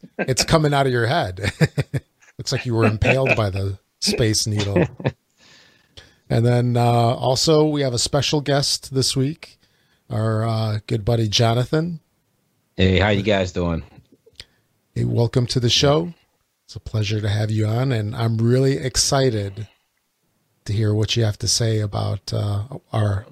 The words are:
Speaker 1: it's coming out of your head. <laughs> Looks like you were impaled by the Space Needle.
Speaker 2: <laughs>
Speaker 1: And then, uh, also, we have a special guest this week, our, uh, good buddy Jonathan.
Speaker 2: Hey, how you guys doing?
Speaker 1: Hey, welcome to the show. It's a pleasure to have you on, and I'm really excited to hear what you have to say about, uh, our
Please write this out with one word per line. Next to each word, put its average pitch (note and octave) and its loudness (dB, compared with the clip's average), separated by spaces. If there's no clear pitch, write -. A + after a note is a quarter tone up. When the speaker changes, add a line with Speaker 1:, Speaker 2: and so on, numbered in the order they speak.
Speaker 1:
it's C#3+ -2
coming D3+ 2
out C#3 2
of C3 0
your A#2 0
head. A#2 -2
<laughs> - -4
Looks - -8
like B2+ -4
you A#2+ -2
were A2+ 2
impaled A2 2
by G#2+ 0
the G2 -4
Space A#2 0
Needle. G#2 0
Speaker 2:
<laughs> - -14
Speaker 1:
And A#2+ 2
then, A#2+ 2
uh, A#2+ 0
also, B2 2
we D3+ -2
have C3+ -2
a A#2+ -2
special C#3+ 0
guest C#3 -2
this C3 0
week, C3+ -4
our, A2 0
uh, A2 -2
good A2 -2
buddy A2+ 2
Jonathan. B2 0
Speaker 2:
Hey, F#2+ 4
how G2 4
you G2+ 2
guys F#2+ 2
doing? E2+ -2
Speaker 1:
Hey, A#2+ -2
welcome A#2+ 0
to - -2
the A#2+ 2
show. D#3 2
It's - -18
a G2+ -14
pleasure G#2+ -4
to G#2 -2
have G#2+ 0
you G#2+ 0
on, B2 0
and G#2+ -2
I'm A2+ 0
really C3 4
excited A2 -2
to G#2+ -4
hear G#2+ 0
what G#2+ 0
you A#2 2
have G#2+ 0
to - -6
say A2+ 0
about, G#2 -4
uh, G#2 -2
our G#2 0